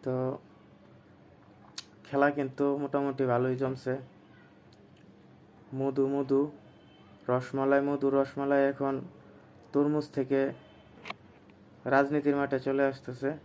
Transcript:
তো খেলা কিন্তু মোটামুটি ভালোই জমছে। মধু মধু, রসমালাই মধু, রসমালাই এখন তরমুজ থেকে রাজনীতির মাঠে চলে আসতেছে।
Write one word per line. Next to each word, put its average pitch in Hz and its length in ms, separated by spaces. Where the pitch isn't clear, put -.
তো 127 340
খেলা 143 280
কিন্তু 139 460
মোটামুটি 139 480
ভালোই 127 300
জমছে। 131 420
মধু 135 320
মধু, 139 440
রসমালাই 135 520
মধু, 139 280
রসমালাই 139 600
এখন 139 320
তরমুজ 147 380
থেকে 135 400
রাজনীতির 143 500
মাঠে 139 240
চলে 135 240
আসতেছে। 135 600